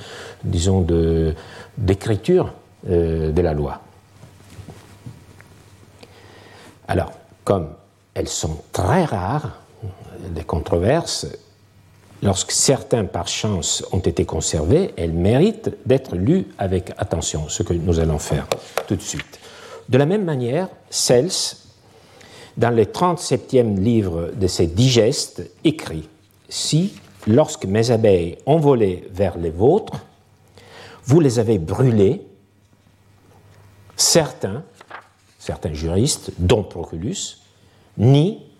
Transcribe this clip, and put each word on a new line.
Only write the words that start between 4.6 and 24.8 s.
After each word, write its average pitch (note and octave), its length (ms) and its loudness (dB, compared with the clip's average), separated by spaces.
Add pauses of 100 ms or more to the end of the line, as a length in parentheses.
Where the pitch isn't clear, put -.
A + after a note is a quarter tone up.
Alors, E2+ 240 -2 (320)
comme F2 280 0 (440)
elles F2+ 140 -6
sont D#2 300 -6 (120)
très B2+ 340 0
rares, A2+ 540 -6 (760)
les D#2+ 80 -8
controverses, F#2+ 840 -2 (960)
lorsque F#2+ 300 -2
certains A#2+ 540 0
par F2 200 -6
chance - 640 -4
ont - 80 -2
été F2 260 0
conservés, F2 720 0
elles E2 160 -4
méritent A2+ 580 2 (140)
d'être C3+ 300 0
lues B2+ 320 2 (120)
avec F#2 380 -2
attention, D#2+ 520 -4
ce - 160 -4
que - 80 -2
nous E2 260 0
allons D#2+ 220 0
faire C#2+ 260 -4 (400)
tout G#2 80 -2
de F#2+ 80 -4
suite. - 380 -12 (480)
De B2 100 4
la C#3+ 80 4
même G3+ 180 0
manière, D3 440 -2 (220)
Cels - 760 0 (920)
dans A#2 140 2
le A2+ 160 4
trente-septième B2+ 920 0
livre F#2+ 560 0
de G2 120 0
ses F2+ 200 2
digestes, A#2 760 2 (220)